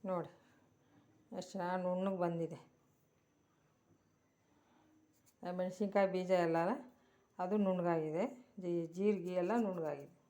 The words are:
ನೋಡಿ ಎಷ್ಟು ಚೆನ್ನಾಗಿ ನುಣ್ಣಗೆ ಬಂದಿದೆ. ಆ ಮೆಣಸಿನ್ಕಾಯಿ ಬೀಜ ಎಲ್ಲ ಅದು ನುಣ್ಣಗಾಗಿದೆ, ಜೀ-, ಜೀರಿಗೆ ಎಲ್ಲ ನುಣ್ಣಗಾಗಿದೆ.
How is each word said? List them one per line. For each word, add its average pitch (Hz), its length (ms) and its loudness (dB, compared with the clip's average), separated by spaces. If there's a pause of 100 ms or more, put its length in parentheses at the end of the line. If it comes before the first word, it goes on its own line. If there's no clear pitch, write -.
ನೋಡಿ 180 280 -4 (1040)
ಎಷ್ಟು - 140 -10
ಚೆನ್ನಾಗಿ 180 340 -2
ನುಣ್ಣಗೆ 185 380 -2
ಬಂದಿದೆ. 165 360 -2 (2750)
ಆ 180 160 -6
ಮೆಣಸಿನ್ಕಾಯಿ 190 560 2
ಬೀಜ 185 160 0 (160)
ಎಲ್ಲ 165 100 4 (840)
ಅದು 185 180 0 (100)
ನುಣ್ಣಗಾಗಿದೆ, 170 580 2 (380)
ಜೀ-, 170 240 -2 (100)
ಜೀರಿಗೆ 185 460 2
ಎಲ್ಲ 190 100 0 (140)
ನುಣ್ಣಗಾಗಿದೆ. 151 460 -6 (160)